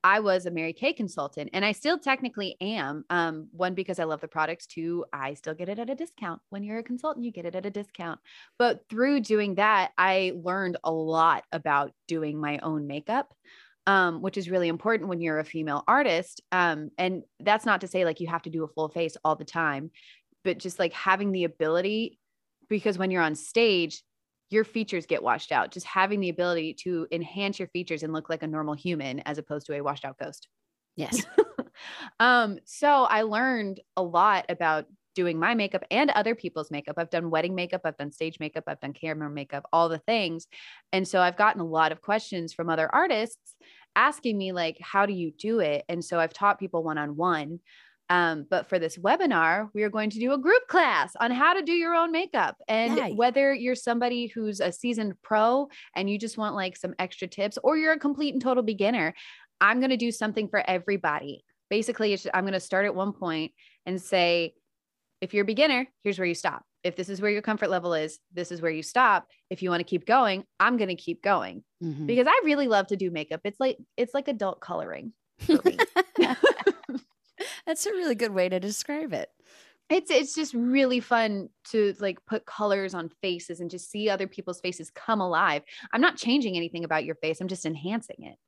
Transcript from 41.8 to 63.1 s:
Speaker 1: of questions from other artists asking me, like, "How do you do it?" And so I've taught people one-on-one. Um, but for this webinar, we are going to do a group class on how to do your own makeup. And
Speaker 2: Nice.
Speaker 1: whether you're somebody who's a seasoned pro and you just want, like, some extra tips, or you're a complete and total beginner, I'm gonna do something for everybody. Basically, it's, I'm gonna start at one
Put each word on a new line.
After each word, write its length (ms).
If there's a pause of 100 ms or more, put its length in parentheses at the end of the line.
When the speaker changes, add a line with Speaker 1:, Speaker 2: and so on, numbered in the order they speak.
Speaker 1:
of 100
questions 520
from 160
other 240
artists 600 (400)
asking 420
me, 140
like, 300
"How 240
do 80
you 180
do 280
it?" 300
And 140
so 160
I've 140
taught 260
people 240
one-on-one. 760 (520)
Um, 380
but 180
for 120
this 180
webinar, 760
we 100
are 60
going 220
to 80
do 140
a 40
group 300
class 520
on 120
how 220
to 80
do 120
your 220
own 160
makeup. 460 (100)
And 280
Speaker 2:
Nice. 200
Speaker 1:
whether 380
you're 220
somebody 520
who's 340
a 100
seasoned 500
pro 460 (280)
and 140
you 80
just 200
want, 180
like, 200
some 220
extra 300
tips, 360
or 140
you're 160
a 60
complete 340
and 80
total 220
beginner, 500 (480)
I'm 180
gonna 180
do 140
something 380
for 180
everybody. 760 (260)
Basically, 440
it's, 200
I'm 120
gonna 140
start 280
at 80
one 180